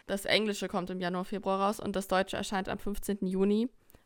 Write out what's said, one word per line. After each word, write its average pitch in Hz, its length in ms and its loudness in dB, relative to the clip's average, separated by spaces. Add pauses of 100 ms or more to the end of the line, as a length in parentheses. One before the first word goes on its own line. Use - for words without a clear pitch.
Das 196 180 -2
englische 202 420 2
kommt 180 220 -2
im 185 100 -6
Januar, 180 260 -2
Februar 190 360 -2
raus 202 180 2
und 202 160 -4
das 196 120 -2
deutsche 190 300 2
erscheint 196 320 -2
am 202 100 -4
fünfzehnten 202 480 -4
Juni. 208 420 2 (360)